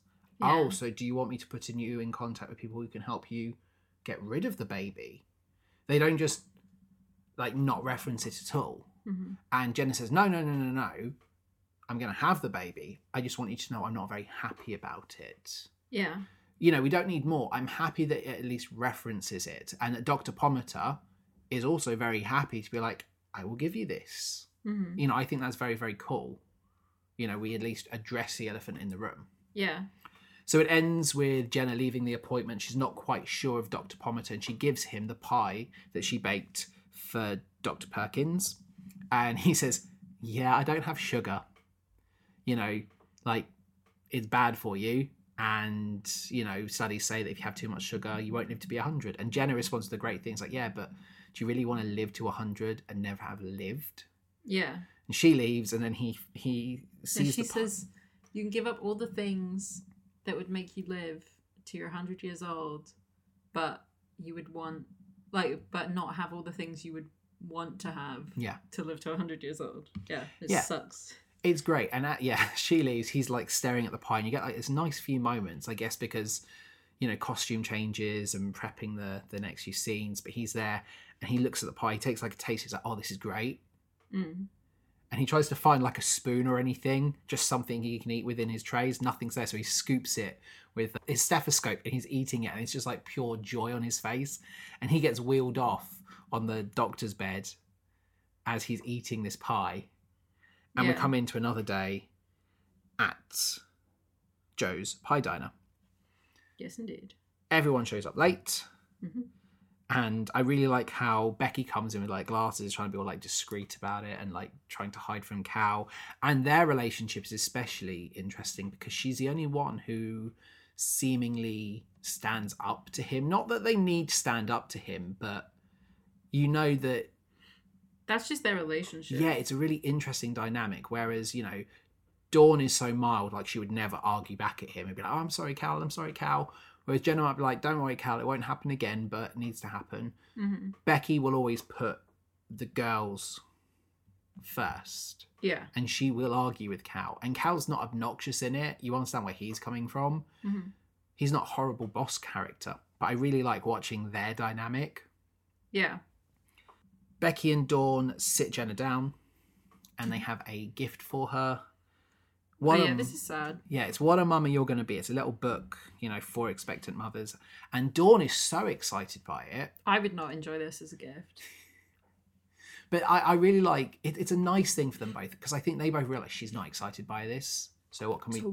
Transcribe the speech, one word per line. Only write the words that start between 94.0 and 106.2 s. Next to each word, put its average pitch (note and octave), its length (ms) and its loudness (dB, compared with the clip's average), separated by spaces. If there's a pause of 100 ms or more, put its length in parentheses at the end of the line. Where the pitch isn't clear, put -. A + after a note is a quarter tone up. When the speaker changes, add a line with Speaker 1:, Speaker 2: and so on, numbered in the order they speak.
Speaker 2:
And B2 120 2
he D#3+ 80 8
gets B2+ 200 4
wheeled B2+ 380 4
off A2 460 0 (280)
on A2+ 140 0
the A2 160 0
doctor's G#2 540 -2
bed F#2+ 340 -4 (960)
as A2+ 200 0
he's A2+ 200 -4
eating A#2+ 380 -4
this G2 120 -6
pie. G2 520 -2 (880)
And B2+ 100 6
we B2+ 60 6
Speaker 1:
Yeah. B2 80 -4
Speaker 2:
come C3+ 120 4
into B2 220 2
another A2+ 260 0
day G2 460 -2 (880)
at - 640 0 (960)
Joe's F#2 400 -2
Pie - 240 2
Diner. E2+ 320 -4 (1080)